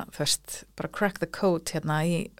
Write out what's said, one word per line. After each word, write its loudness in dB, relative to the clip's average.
þú -6
veist, 0
bara -6
crack 0
the 0
code 2
hérna 0
í 2